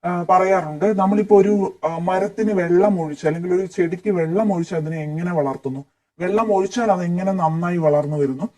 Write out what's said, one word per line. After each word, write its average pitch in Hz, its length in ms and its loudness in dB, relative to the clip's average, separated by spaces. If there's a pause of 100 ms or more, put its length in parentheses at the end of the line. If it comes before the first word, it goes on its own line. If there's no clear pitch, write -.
ആ, 175 180 -2
പറയാറുണ്ട്, 175 760 2
നമ്മളിപ്പോ 202 420 4
ഒരു, 196 340 2 (100)
ആ, 165 140 -2
മരത്തിന് 190 540 -2
വെള്ളം 185 480 4
ഒഴിച്ച് 156 260 -6
അല്ലെങ്കിൽ 170 280 -2
ഒരു 190 120 0
ചെടിക്ക് 180 440 -2
വെള്ളം 185 420 0
ഒഴിച്ച് 170 220 -4
അതിനെ 160 280 -4
എങ്ങനെ 165 320 -6
വളർത്തുന്നു, 139 500 -4 (360)
വെള്ളം 208 320 0
ഒഴിച്ചാൽ 196 400 0
അത് 180 100 0
എങ്ങനെ 180 300 -2
നന്നായി 175 440 -2
വളർന്നു 147 400 0
വരുന്നു 143 420 -2